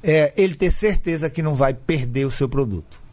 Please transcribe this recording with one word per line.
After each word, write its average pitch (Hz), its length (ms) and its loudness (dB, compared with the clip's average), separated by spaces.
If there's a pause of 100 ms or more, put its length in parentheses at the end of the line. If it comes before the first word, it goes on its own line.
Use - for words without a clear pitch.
é 151 320 2
ele 190 180 2
ter 185 160 0
certeza 165 600 0
que 170 120 -6
não 156 120 0
vai 135 180 2
perder 135 540 -2
o 131 40 -2
seu 127 200 -2
produto. 117 500 -4 (120)